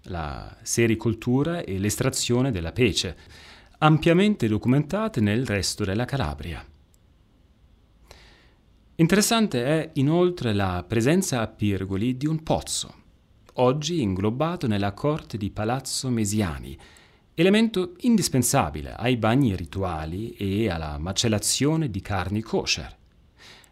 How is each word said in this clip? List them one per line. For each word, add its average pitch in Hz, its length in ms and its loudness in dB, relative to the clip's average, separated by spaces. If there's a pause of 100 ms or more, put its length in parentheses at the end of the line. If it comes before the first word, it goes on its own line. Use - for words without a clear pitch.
la 71 560 -8
sericoltura 123 1000 0
e 95 180 -6
l'estrazione 120 720 0
della 87 220 -4
pece, 104 440 0 (680)
ampiamente 170 640 4
documentate 143 720 0
nel 107 240 2
resto 101 400 -2
della 98 200 -2
Calabria. 85 600 -6 (2250)
Interessante 190 720 4
è 151 300 0
inoltre 156 580 2
la 92 340 0
presenza 131 540 2
a 107 80 -2
Pirgoli 98 680 -2
di 143 120 -4
un 160 160 -2
pozzo, - 500 -4 (600)
oggi 147 460 2
inglobato 120 680 0
nella 101 240 0
corte - 440 -4
di 98 140 -4
Palazzo 127 600 -4
Mesiani, 95 680 -2 (560)
elemento 185 680 2
indispensabile 123 920 2
ai 123 220 0
bagni 110 400 2
rituali 87 800 -6
e 101 360 -2
alla 78 280 -6
macellazione 117 920 0
di 98 100 -6
carni 95 400 -4
kosher. - 560 -4 (760)